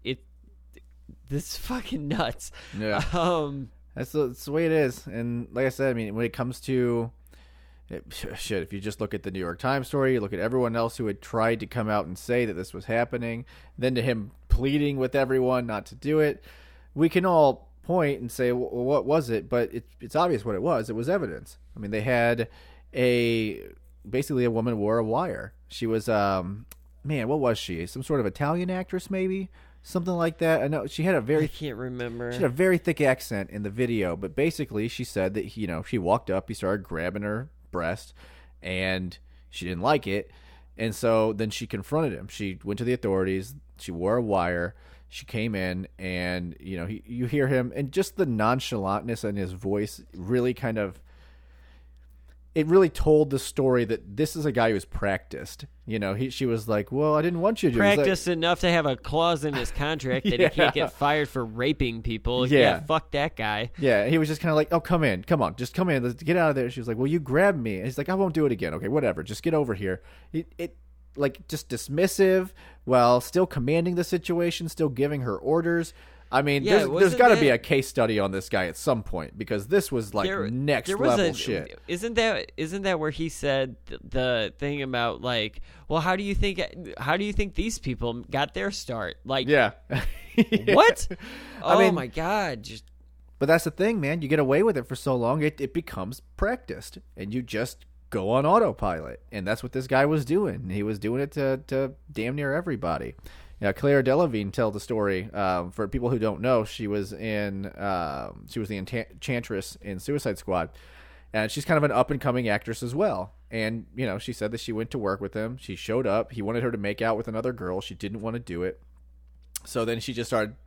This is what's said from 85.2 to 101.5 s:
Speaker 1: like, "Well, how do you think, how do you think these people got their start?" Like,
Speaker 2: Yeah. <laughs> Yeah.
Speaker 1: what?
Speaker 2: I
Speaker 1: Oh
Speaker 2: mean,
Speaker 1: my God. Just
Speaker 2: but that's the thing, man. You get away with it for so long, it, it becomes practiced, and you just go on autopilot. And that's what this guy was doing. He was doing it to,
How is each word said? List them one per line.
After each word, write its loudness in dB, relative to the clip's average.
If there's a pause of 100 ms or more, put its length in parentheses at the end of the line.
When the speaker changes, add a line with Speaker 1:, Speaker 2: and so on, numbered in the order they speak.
Speaker 1:
like, -2 (260)
"Well, 0
how 0
do -4
you -2
think, 0 (380)
how 0
do 0
you -4
think -2
these -4
people -4 (160)
got -2
their -4
start?" -6 (100)
Like, -2
Speaker 2:
Yeah. 6 (180)
<laughs> -2
Yeah. 6
Speaker 1:
what? 8 (560)
Speaker 2:
I 6
Speaker 1:
Oh 8
Speaker 2:
mean, 6
Speaker 1:
my -2
God. -2
Just -14 (560)
Speaker 2:
but 2
that's 6
the -2
thing, 0
man. -2
You -4
get 4
away 6
with 4
it -4
for -6
so 0
long, 2
it, 0
it -4
becomes -6 (140)
practiced, -4 (160)
and -8
you -2
just -6 (240)
go -2
on 2
autopilot. 2 (100)
And -6
that's 0
what -8
this -4
guy 4
was 2
doing. 0
He -2
was -2
doing -2
it -4
to, 0